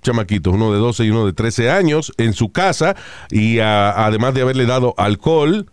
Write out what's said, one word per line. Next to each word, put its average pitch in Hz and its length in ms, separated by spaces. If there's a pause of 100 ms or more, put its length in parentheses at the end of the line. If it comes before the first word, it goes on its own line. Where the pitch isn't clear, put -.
chamaquitos, 104 540
uno 110 180
de 101 60
doce 117 260
y 107 60
uno 110 160
de 92 60
trece 113 360
años, 160 480
en 113 160
su 107 180
casa, 180 440 (340)
y, 110 300
ah, 107 480
además 110 260
de 131 80
haberle 127 240
dado 127 320
alcohol, 156 760